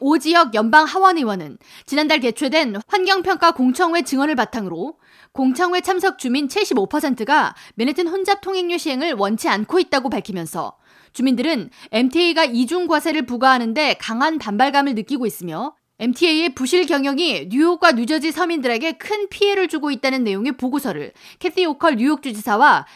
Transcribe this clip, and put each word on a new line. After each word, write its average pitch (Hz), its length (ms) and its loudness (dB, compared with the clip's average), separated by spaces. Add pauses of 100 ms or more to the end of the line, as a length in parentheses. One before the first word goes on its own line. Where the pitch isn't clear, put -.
오 285 180 4
지역 320 340 4
연방 226 320 6
하원 370 320 4
의원은 190 400 -4 (300)
지난달 302 320 2
개최된 254 560 0 (100)
환경평가 370 680 2
공청회 339 500 0
증언을 285 320 0
바탕으로 220 640 -4 (320)
공청회 339 500 0
참석 370 360 -2
주민 262 320 -2
칠십오 269 380 0
퍼센트가 277 680 0 (200)
맨해튼 302 320 -2
혼잡 392 340 -2
통행료 359 360 -4
시행을 302 360 -2
원치 202 340 -2
않고 214 320 0
있다고 269 300 0
밝히면서 175 680 -8 (360)
주민들은 247 560 0 (220)
엠티에이가 320 540 2
이중 262 420 -2
과세를 311 380 0
부과하는 240 480 2
데 277 260 2
강한 277 380 -2
반발감을 269 580 0
느끼고 247 300 -4
있으며 180 500 -6 (240)
엠티에이의 311 560 0
부실 302 320 2
경영이 277 640 0
뉴욕과 330 440 4
뉴저지 269 400 0
서민들에게 311 600 -2
큰 403 360 -6
피해를 392 400 0
주고 294 220 -4
있다는 262 340 -2
내용의 220 320 -2
보고서를 185 560 -4 (260)
캐시 359 260 -2
오컬 311 300 0
뉴욕 277 260 0
주지사와 214 640 2 (100)